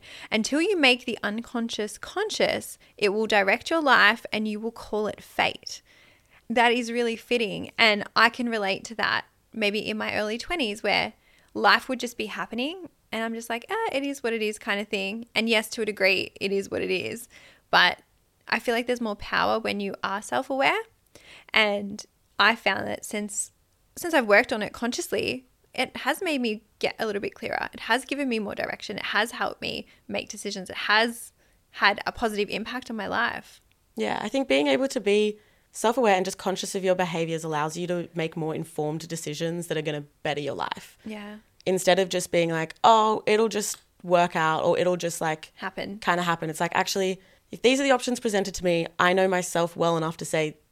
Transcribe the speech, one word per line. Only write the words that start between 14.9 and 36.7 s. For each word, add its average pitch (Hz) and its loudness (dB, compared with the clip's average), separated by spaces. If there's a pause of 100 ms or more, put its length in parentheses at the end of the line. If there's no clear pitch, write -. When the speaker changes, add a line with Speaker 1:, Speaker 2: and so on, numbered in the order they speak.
Speaker 1:
And 226 2
yes, 220 4
to 240 -6
a 208 0
degree, 196 2
it 196 -2
is 196 -2
what - -2
it 185 -4
is. 185 -4 (420)
But 175 6 (480)
I 226 0
feel 233 -2
like 240 -2
there's 240 -2
more 214 -4
power 202 0
when 208 -4
you 196 -6
are 196 -4
self-aware. 269 0 (720)
And 208 0 (340)
I 214 6
found 202 -2
that - -8
since, - -6 (440)
since 339 -4
I've 254 4
worked 208 8
on 214 -2
it 190 -6
consciously, 247 -4 (280)
it - -4
has 262 -2
made 302 0
me 220 -2 (160)
get - -2
a 226 -2
little 202 -4
bit - -6
clearer. - -4
It - -16
has 254 0
given 277 -4
me 226 0
more 208 -6
direction. - -6
It - -8
has 226 0
helped - -6
me - -8 (220)
make 208 -6
decisions. 202 -10
It - -10
has 226 0 (400)
had 208 2
a 190 -2
positive 208 -2
impact 233 -8
on 226 -8
my 190 -6
life. - -4 (360)
Speaker 2:
Yeah, 214 -2
I 208 -4
think 269 0
being 277 4
able 269 2
to 262 -2
be 208 2 (340)
self-aware 226 4
and 185 2
just 190 -4
conscious 190 -4